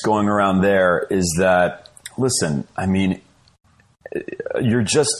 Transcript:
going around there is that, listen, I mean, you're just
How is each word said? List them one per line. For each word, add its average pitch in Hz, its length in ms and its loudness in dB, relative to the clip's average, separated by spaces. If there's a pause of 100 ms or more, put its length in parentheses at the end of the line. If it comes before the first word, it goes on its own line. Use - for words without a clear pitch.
going 107 240 0
around 98 340 2
there 95 480 2
is 90 280 -2
that, 90 500 2 (300)
listen, 87 480 -2 (100)
I 90 100 -4
mean, 95 340 0 (1400)
you're 120 200 0
just 143 380 0